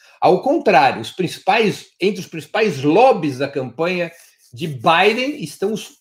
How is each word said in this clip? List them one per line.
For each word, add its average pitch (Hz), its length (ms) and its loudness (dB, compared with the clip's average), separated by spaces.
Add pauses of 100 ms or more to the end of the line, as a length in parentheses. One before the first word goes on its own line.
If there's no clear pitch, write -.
(200)
Ao 180 200 4
contrário, 180 600 2
os 117 100 -12
principais, 196 800 -2 (100)
entre 185 200 0
os - 60 -12
principais 170 560 -4
lobbies 165 560 2
da 135 100 -4
campanha 160 600 -4 (420)
de 123 140 -8
Biden 202 760 0
estão 190 300 -6
os - 160 -8 (120)